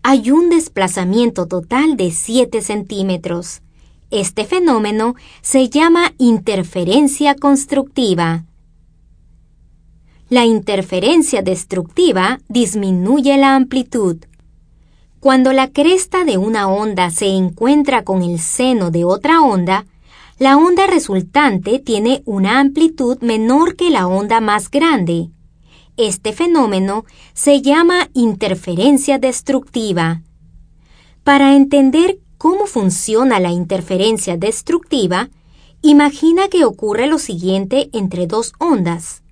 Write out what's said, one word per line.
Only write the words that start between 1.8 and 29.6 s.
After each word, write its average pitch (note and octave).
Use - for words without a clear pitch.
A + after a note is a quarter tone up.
de F#3
siete A#3
centímetros. F#3+
Este G#3+
fenómeno A#3
se C4
llama E4+
interferencia A3+
constructiva. C4
La A#3+
interferencia G#3+
destructiva F#3
disminuye A3
la C4+
amplitud. B3
Cuando C4
la C4+
cresta F4+
de B3+
una G3+
onda G3
se F#3
encuentra A3+
con F#3+
el F3
seno A3
de E3+
otra B3
onda, G3
la C4+
onda F4
resultante A#3
tiene A#3
una G3+
amplitud C#4
menor A#3+
que F4
la G#3
onda G#3
más G#3
grande. F3+
Este G#3+
fenómeno A3
se C#4+
llama E4+
interferencia A3
destructiva. A3